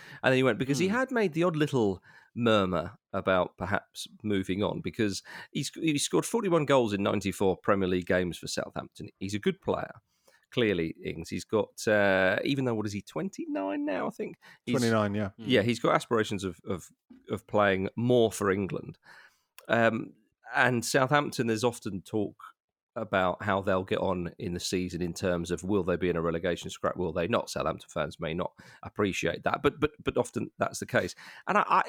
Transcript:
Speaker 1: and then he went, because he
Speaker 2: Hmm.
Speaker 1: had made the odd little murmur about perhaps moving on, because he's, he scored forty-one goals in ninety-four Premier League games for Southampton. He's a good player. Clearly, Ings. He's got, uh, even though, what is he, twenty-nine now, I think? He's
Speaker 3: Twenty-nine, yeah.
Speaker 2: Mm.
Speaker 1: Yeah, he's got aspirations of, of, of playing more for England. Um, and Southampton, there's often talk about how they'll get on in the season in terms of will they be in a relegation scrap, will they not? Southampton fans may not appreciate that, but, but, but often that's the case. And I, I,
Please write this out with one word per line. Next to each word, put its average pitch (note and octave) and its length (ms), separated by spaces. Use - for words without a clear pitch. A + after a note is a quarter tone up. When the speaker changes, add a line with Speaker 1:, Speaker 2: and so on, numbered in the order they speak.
Speaker 1:
and B2+ 80
then C3 60
he C3 60
went, B2 140
because C#3 220
he F3+ 80
Speaker 2:
Hmm. G3+ 80
Speaker 1:
had C4 160
made G#3+ 220
the E3 100
odd F3 120
little B2+ 460
murmur F#2+ 600
about F#2+ 460
perhaps - 480
moving G2 400
on, E2+ 180
because G2 400
he's, - 240
he D3+ 240
scored D#3+ 260
forty-one F3 400
goals B2+ 280
in G2 100
ninety-four G2+ 540
Premier G2 300
League F#2 200
games F2+ 320
for - 80
Southampton. - 640
He's G2 160
a G2+ 40
good F#3+ 220
player. - 320
Clearly, F#2+ 520
Ings. E2+ 240
He's F#2+ 160
got, - 420
uh, G2+ 600
even C3+ 180
though, A#2+ 120
what G#2+ 100
is G#2 80
he, G2+ 80
twenty-nine D4 840
now, C#4+ 220
I - 40
think? - 260
He's B2 120
Speaker 3:
Twenty-nine, A2+ 360
yeah. G#2 240
Speaker 2:
Mm. A2+ 100
Speaker 1:
Yeah, B2 160
he's A#2 180
got D#3+ 140
aspirations G#2+ 500
of, F2 200
of, F#2 220
of G#2 160
playing G2 520
more A#2 340
for G2+ 180
England. F#2+ 480
Um, A2+ 460
and B2 300
Southampton, C#3 640
there's A2 180
often G2+ 380
talk G#2 320
about G2 480
how G2 160
they'll F#2+ 240
get G#2 140
on F2+ 420
in F2 140
the F2+ 80
season F2+ 400
in F2 120
terms F2 380
of E2+ 140
will G2 180
they F2 140
be F2 120
in E2+ 60
a E2 60
relegation E2+ 480
scrap, - 260
will E2+ 160
they F2 160
not? A2 220
Southampton D2+ 400
fans D2+ 280
may D#2+ 160
not F2 200
appreciate - 600
that, - 180
but, C#3+ 200
but, D3+ 100
but C3+ 140
often A#2 420
that's - 220
the G2+ 60
case. G2+ 300
And F#3+ 80
I, G3 100
I, - 220